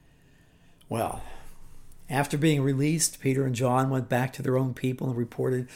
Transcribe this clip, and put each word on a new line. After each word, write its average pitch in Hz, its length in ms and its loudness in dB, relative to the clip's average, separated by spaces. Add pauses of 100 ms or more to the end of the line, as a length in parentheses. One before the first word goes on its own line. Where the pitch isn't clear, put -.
(880)
Well, 113 340 -2 (840)
after 139 280 0
being 147 260 4
released, 143 580 2
Peter 135 260 2
and 127 80 0
John 127 340 4
went 131 200 0
back 127 240 0
to - 100 -10
their 131 160 2
own 131 160 0
people 127 340 -2
and 127 80 -2
reported 127 600 -2